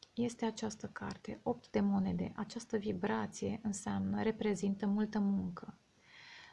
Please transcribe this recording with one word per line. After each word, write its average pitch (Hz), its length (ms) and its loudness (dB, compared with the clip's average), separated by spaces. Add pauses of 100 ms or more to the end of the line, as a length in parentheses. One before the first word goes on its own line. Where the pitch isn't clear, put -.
(140)
este 233 300 0
această 220 420 -2
carte, 202 560 -8
opt 240 280 -4
de 214 100 4
monede. 190 560 2
Această 220 400 -4
vibrație 208 840 0
înseamnă, 202 600 0
reprezintă 208 640 2
multă 214 320 2
muncă. 196 600 0 (760)